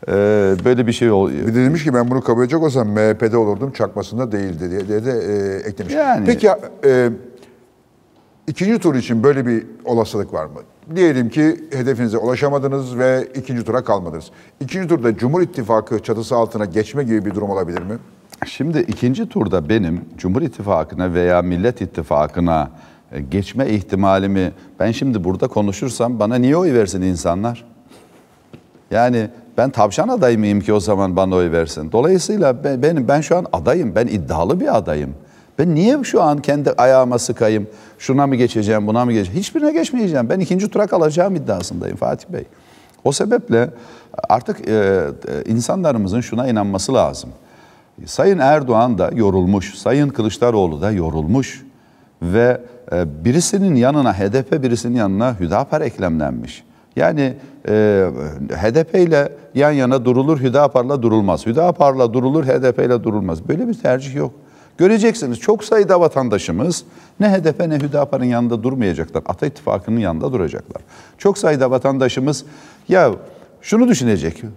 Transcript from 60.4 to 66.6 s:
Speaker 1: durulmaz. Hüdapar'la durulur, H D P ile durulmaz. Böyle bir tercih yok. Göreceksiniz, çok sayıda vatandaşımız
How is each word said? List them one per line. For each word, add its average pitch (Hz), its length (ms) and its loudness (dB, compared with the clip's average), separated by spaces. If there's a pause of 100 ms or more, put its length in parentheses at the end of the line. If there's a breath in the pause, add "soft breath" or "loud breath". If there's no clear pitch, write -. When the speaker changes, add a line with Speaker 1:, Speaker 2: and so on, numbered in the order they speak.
Speaker 1:
durulmaz. 107 440 2
Hüdapar'la 135 680 2
durulur, 131 320 0
H 131 180 2
D 127 80 4
P 139 140 0
ile 120 180 0
durulmaz. 95 440 -4
Böyle 190 200 -2
bir 233 60 -4
tercih 131 420 -2
yok. 143 180 -4 (440 loud breath)
Göreceksiniz, 202 640 2
çok - 240 0
sayıda 190 380 4
vatandaşımız 123 840 0 (360 loud breath)